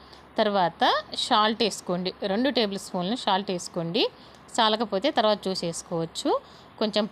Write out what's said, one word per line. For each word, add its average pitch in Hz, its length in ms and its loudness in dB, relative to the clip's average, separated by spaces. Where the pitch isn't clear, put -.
తర్వాత 202 440 2
సాల్ట్ 214 400 2
వేసుకోండి, 180 460 -4
రెండు 247 260 2
టేబుల్ 196 280 0
స్పూన్లు 190 380 -4
సాల్ట్ 196 300 0
వేసుకోండి. 175 480 -2
చాలకపోతే 214 600 2
తర్వాత 214 200 4
చూసేసుకోవచ్చు. 170 840 -4
కొంచెం 214 320 0